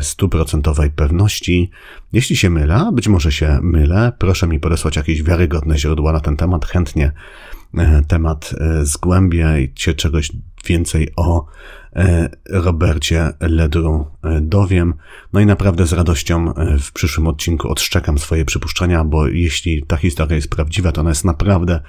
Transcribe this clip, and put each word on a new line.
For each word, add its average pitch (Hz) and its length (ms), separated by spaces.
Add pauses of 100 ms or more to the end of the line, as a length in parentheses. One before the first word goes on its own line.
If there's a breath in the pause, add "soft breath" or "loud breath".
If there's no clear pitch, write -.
stuprocentowej 78 920
pewności. 87 800 (420 loud breath)
Jeśli 110 240
się 92 140
mylę, 78 240
a 190 180
być 123 160
może 80 240
się 76 300
mylę, 85 560
proszę 92 280
mi 80 140
podesłać 80 360
jakieś 78 260
wiarygodne 80 560
źródła 76 340
na 78 80
ten 71 160
temat. 87 300
Chętnie, 76 460 (640 loud breath)
e, 76 300
temat, 80 520
e, 78 260
zgłębię 85 760
i 65 180
się 85 140
czegoś 78 380 (320)
więcej 85 520
o, 85 300 (500 loud breath)
e, 85 320 (220)
Robercie 82 880
Ledru, 80 680 (160)
e, 78 180
dowiem. 87 540 (380 loud breath)
No 101 80
i 104 60
naprawdę 95 400
z 78 60
radością, 82 640
e, 76 240
w - 140
przyszłym 76 340
odcinku 78 420
odszczekam - 500
swoje 80 260
przypuszczenia, 85 600
bo 76 240
jeśli 78 540
ta 80 140
historia 80 400
jest - 140
prawdziwa, 80 420
to 78 80
ona 82 100
jest 78 140
naprawdę 87 640